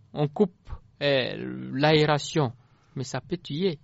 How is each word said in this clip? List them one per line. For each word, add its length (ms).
on 160
coupe, 260
euh, 720
l'aération, 760
mais 80
ça 160
peut 160
tuer. 480